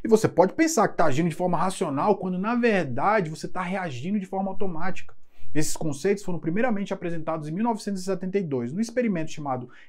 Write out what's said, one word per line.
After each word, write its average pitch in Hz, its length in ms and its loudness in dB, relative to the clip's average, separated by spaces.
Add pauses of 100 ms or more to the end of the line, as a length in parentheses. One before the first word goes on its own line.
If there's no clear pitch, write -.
e - 40 -6
você 220 200 6
pode 190 260 2
pensar 320 340 2
que - 100 -4
tá 175 80 4
agindo 156 240 4
de 151 60 -4
forma 180 220 -2
racional, 156 600 0
quando 185 200 -4
na 214 160 -2
verdade 190 760 0
você 160 180 -10
tá - 140 -4
reagindo 180 580 -4
de 185 80 -8
forma 190 240 -4
automática. 185 640 2 (380)
Esses 151 220 6
conceitos 160 480 -2
foram 175 160 -2
primeiramente 202 540 -2
apresentados 160 560 -4
em - 20 -8
mil 185 120 -4
novecentos 214 380 -4
e 180 40 -10
setenta 190 320 -2
e 202 60 0
dois, 127 280 -4
num 175 80 -4
experimento 226 520 -2
chamado 131 360 -6 (220)